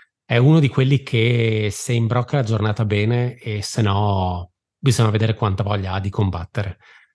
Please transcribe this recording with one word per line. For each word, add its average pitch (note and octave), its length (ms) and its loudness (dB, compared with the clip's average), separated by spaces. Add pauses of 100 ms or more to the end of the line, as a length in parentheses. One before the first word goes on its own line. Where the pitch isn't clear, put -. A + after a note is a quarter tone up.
(260)
È A#2+ 120 0
uno D3+ 220 6
di C#3 80 4
quelli C3 340 2
che A2+ 680 0
se - 220 -6
imbrocca A#2 440 0
la C3 60 2
giornata G#2+ 400 0
bene A2+ 520 0
e G#2+ 260 -8
se - 200 -4
no G2 720 0 (260)
bisogna A#2 340 2
vedere G#2+ 220 0
quanta G2+ 300 -2
voglia G2 300 -2
ha G2 60 -2
di G2 100 -4
combattere. F#2 680 -4 (380)